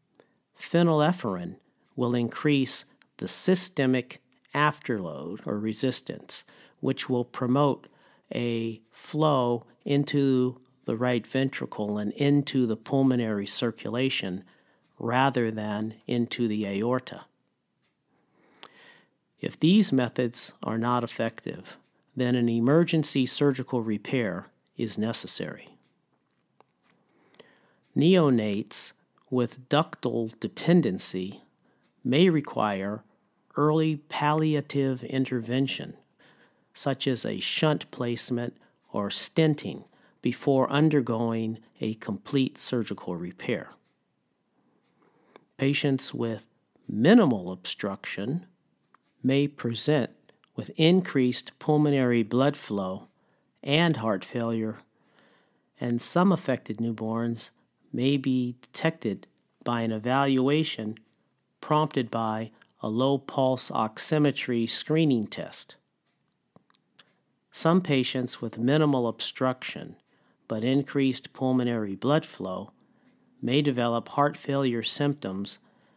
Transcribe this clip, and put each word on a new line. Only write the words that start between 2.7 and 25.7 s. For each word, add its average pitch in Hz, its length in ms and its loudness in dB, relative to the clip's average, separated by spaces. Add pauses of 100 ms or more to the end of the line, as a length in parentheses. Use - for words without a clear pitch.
the - 100 -6
systemic 131 920 0 (320)
afterload 98 920 -2
or - 100 -2
resistance, - 840 -4 (380)
which 131 280 -4
will 123 160 0
promote 131 600 0 (480)
a 113 460 -4 (100)
flow 131 760 0 (200)
into 139 760 2 (260)
the 117 100 -2
right 123 280 0
ventricle 135 760 -4
and 208 160 -2
into 143 520 2
the 110 100 0
pulmonary 120 720 0
circulation 110 960 -4 (560)
rather 123 540 2
than 107 420 -4 (140)
into 120 400 0
the 107 180 -2
aorta. 107 600 -4 (2250)
If - 200 -6
these 185 320 4
methods 123 600 -2 (120)
are 113 140 -2
not 120 260 0
effective, - 720 -6 (380)
then 123 180 2
an 120 140 2
emergency 139 760 2
surgical 131 580 0
repair 107 640 -4 (300)
is 110 220 -6
necessary. - 720 -6 (2250)